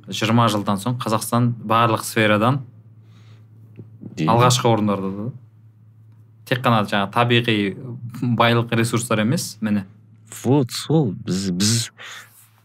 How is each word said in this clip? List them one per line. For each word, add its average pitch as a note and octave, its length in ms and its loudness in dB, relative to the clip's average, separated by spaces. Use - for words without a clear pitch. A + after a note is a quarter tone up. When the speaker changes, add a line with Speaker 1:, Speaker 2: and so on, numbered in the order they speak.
Speaker 1:
жиырма A2+ 400 2
жылдан G#2 300 0
соң B2 200 -4
Қазақстан A#2+ 560 0
барлық A2 500 2
сферадан A2 580 2
Speaker 2:
Иә. D#3 140 -2
Speaker 1:
алғашқы B2 380 4
орындарда G2+ 440 0
да. G#2 200 -8
Тек B2 180 -4
қана A#2 220 2
жаңа G2+ 260 -2
табиғи A#2 640 0
байлық A#2 500 2
ресурстар A2+ 480 0
емес, B2+ 420 -2
міне. G#2 240 -2
Speaker 2:
Вот, B2+ 280 2
сол, C#3+ 420 0
біз, F#2+ 380 -4
біз, A2 400 0